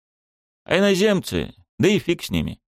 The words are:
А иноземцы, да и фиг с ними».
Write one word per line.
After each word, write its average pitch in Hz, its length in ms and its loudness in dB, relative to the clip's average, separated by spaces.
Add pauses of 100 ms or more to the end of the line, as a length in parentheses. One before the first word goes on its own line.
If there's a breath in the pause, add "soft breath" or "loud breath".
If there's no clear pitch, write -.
(640)
А - 140 -2
иноземцы, 190 760 0 (240)
да 156 120 4
и 202 100 4
фиг 170 240 -4
с - 80 -12
ними». - 360 -4